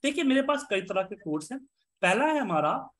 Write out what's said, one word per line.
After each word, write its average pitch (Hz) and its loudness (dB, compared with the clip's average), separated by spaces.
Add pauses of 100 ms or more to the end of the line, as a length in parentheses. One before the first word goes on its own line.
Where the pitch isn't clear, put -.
देखिए, 294 0
मेरे 269 4
पास 285 -2
कई 190 0
तरह 190 -2
के 190 -8
कोर्स 151 -6
हैं। 269 -10 (420)
पहला 196 4
है 311 2
हमारा 180 0